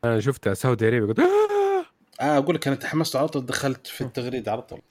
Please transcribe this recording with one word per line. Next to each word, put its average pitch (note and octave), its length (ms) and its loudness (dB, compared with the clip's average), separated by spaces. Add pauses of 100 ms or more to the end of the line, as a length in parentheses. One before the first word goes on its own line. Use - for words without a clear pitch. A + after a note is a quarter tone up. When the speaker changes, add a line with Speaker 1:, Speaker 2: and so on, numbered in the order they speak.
Speaker 1:
أنا A#2 160 2
شفتها G#2 340 0
سعودي A2+ 340 2
أرابيا، A2+ 200 2
قلت، A2+ 120 0
"آه!" G#4 340 4 (680)
Speaker 2:
آه، C#3+ 160 2
أقول C#3+ 180 2
لك D#3+ 120 -2
أنا C3+ 80 2
تحمست D#3 400 -2
على C#3+ 120 0
طول، C3+ 180 -4
دخلت - 420 -4
في - 140 -12
التغريدة B2 500 -6
على A#2 100 -4
طول. - 180 -16 (120)